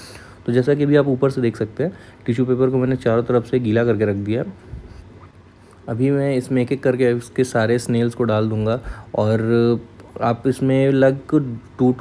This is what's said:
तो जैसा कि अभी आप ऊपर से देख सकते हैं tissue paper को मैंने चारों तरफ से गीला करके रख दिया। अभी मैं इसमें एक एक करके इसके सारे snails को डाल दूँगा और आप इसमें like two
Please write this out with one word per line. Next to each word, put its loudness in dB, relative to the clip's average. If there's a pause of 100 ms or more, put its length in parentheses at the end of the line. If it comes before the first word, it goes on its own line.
(460)
तो -2
जैसा 2
कि -2
अभी 2
आप 4
ऊपर 0
से -4
देख 0
सकते -4
हैं -4 (320)
tissue 0
paper 2
को 0
मैंने 0
चारों 0
तरफ 0
से 0
गीला 0
करके 2
रख 0
दिया। -4 (1500)
अभी 0
मैं 0
इसमें -2
एक -2
एक -4
करके 2
इसके -2
सारे 0
snails -2
को -2
डाल 0
दूँगा -2 (340)
और 2 (420)
आप 0
इसमें 2
like 4 (600)
two 4